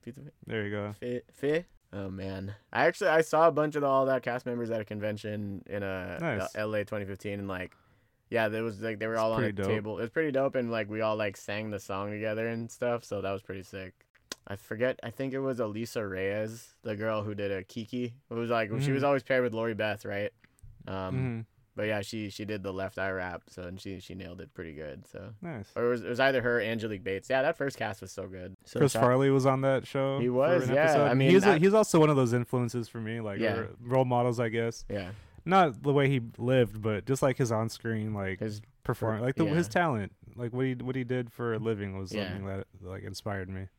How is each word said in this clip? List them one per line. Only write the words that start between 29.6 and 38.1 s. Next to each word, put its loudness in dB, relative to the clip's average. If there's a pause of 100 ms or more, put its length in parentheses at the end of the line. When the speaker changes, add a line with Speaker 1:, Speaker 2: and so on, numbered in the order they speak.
Speaker 2:
that 2
show 0
Speaker 1:
He 2
Speaker 2:
for 2
Speaker 1:
was, 4
Speaker 2:
an 2
Speaker 1:
yeah. 6
Speaker 2:
episode. 6
Speaker 1:
I 4
mean, 6
Speaker 2:
He's 10
a, 8
Speaker 1:
that 8
Speaker 2:
he's 6
also 6
one 8
of 4
those 4
influences 0
for -12
me, -6
like, -4
Speaker 1:
Yeah. 2
Speaker 2:
or -4 (120)
role 4
models, 2
I 2
guess. -2
Speaker 1:
Yeah. -4 (340)
Speaker 2:
Not 4
the 2
way 6
he 4 (180)
lived, 2
but -2
just, 0
like, 4
his 2
on-screen, -2